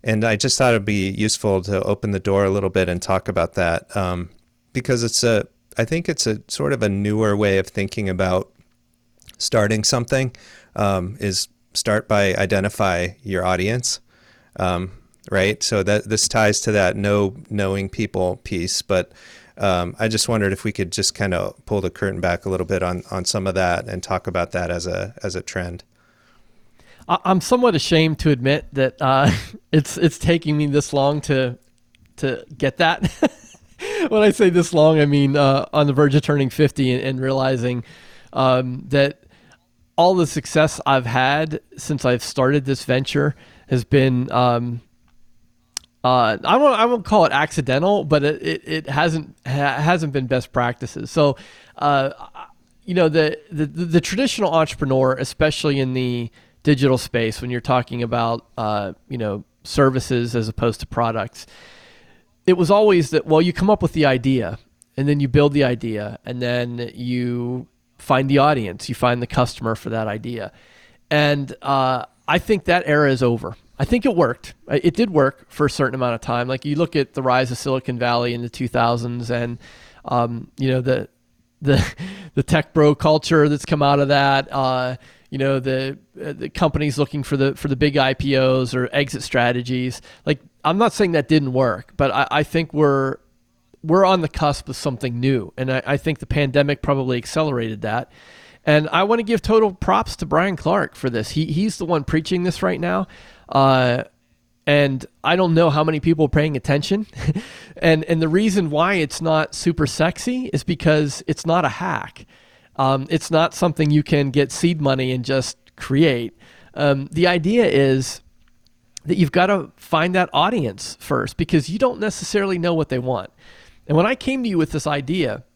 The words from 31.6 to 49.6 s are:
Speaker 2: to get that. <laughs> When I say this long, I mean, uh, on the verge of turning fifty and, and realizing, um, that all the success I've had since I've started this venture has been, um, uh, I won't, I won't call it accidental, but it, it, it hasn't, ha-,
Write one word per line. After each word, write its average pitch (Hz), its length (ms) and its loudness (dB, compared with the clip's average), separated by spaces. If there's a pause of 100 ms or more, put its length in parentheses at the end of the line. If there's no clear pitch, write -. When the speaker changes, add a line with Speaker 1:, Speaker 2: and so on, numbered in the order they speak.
Speaker 2:
to 135 260 -4 (140)
get - 220 -2
that. 170 300 0 (120)
<laughs> - 240 -2 (640)
When 214 120 2
I 214 100 6
say 196 180 4
this 175 240 2
long, 156 260 6
I 147 60 6
mean, 143 320 2
uh, 135 340 4
on 147 160 4
the 139 60 2
verge 143 200 4
of 147 80 4
turning 143 280 0
fifty 139 420 0
and, 123 100 0
and 131 200 -6
realizing, 131 640 -2 (480)
um, 127 560 0
that 139 340 0 (760)
all 180 180 6
the 170 120 4
success - 580 0
I've 135 200 2
had 143 560 0 (160)
since - 260 -6
I've 123 180 2
started 135 440 0
this 135 180 -2
venture 139 520 0 (340)
has 123 160 0
been, 131 480 2
um, 120 480 0 (1200)
uh, 120 400 2
I 202 140 2
won't, 269 200 4
I 226 100 4
won't 240 180 0
call 208 180 4
it - 80 4
accidental, 151 720 0
but 147 200 2
it, 151 180 -2
it, 160 260 -6
it 156 220 -6
hasn't, 156 560 -2
ha-, 139 340 -2